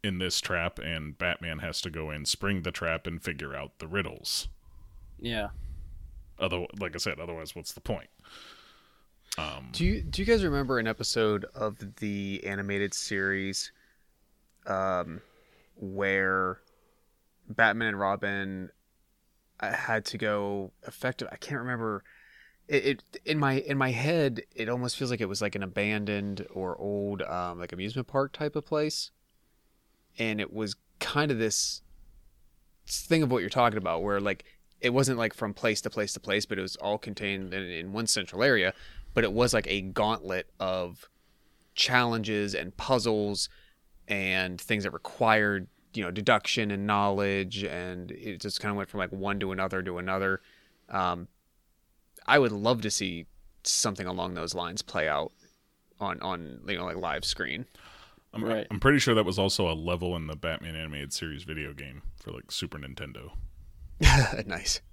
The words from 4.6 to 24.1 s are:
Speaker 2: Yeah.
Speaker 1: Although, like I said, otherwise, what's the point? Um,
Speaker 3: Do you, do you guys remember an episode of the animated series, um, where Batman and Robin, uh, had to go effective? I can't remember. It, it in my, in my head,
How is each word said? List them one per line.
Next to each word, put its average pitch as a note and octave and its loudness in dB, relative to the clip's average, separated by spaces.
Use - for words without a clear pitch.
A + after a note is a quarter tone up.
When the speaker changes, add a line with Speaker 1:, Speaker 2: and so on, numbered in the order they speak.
Speaker 2:
Yeah. A2 -4
Speaker 1:
Although, F2+ -2
like F2+ -4
I F2 -8
said, F#2 -4
otherwise, E2+ -8
what's E2 -10
the - -14
point? - -6
Um, C2+ -8
Speaker 3:
Do E3 -2
you, G3 2
do - -4
you G3 0
guys A3 4
remember C#3 2
an A2+ 2
episode G#2+ 2
of G#2+ -2
the G2+ -4
animated G2 -2
series, G2 -2
um, F#2 -2
where F#2+ 2
Batman A2+ 4
and G2+ -2
Robin, G2 0
uh, G#2 -2
had G#2+ -2
to - -8
go G2+ -2
effective? - -6
I - -14
can't C3+ -6
remember. A2+ -4
It, C3 4
it C3+ 2
in D#3 2
my, C#3 4
in C#3 0
my C3 4
head, C3+ 2